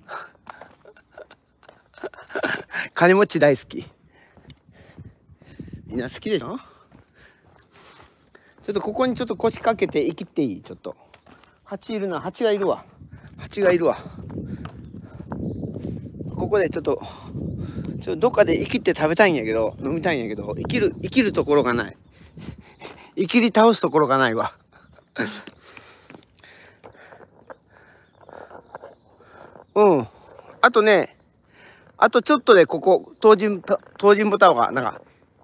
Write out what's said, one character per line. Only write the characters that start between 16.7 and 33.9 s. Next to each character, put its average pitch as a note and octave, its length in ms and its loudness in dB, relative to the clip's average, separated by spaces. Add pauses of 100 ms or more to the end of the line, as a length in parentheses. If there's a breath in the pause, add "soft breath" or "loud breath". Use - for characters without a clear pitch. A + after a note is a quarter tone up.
ち - 80 -6
ょ - 20 -6
っ - 20 -12
と、 C#3+ 180 -4 (1040 loud breath)
ち - 60 -12
ょ F#3 40 -4
っ - 20 -4
と - 20 -10
ど A3 140 0
っ - 20 -14
か G#3 120 4
で - 140 -2
生 G3 80 -6
き - 140 -4
て E3+ 160 0
食 D3+ 140 0
べ E3+ 60 -2
た G#3+ 100 4
い F3 60 4
ん D3 40 0
や A2 80 -2
け A2 80 -2
ど、 A2 280 -2
飲 C3+ 100 -6
み D#3+ 120 -4
た F3 100 0
い C#3 60 0
ん A#2 40 -4
や A2+ 60 -6
け G#2+ 60 -6
ど、 G#2 220 -8
生 - 80 -8
き A#3+ 160 -2
る、 G3+ 120 0 (100)
生 - 80 -8
き A#3+ 120 2
る G3+ 100 0
と D3 120 0
こ D3 100 2
ろ D3 80 4
が A#2+ 100 0
な A2+ 180 -2
い。 - 60 -20 (680 loud breath)
<laughs> - 520 -20
生 F#3+ 100 -2
き A#3+ 140 4
り A3+ 80 4
倒 A3+ 240 6
す - 80 0
と - 100 0
こ D3+ 100 4
ろ C#3+ 80 2
が C3+ 100 2
な C3 100 4
い A2+ 60 -2
わ。 A2 180 -4 (4000 loud breath)
う G3+ 260 6
ん。 A2+ 80 -6 (540 loud breath)
あ B3 80 6
と A3+ 120 2
ね、 G#3 340 2 (800 soft breath)
あ - 120 4
と A#3+ 120 2
ち D4+ 100 2
ょ D4 60 4
っ - 40 -4
と A3+ 120 8
で E3+ 120 8
こ D#3 140 -4
こ、 - 420 2
東 G#3+ 160 8
尋、 G#3 240 -2 (380)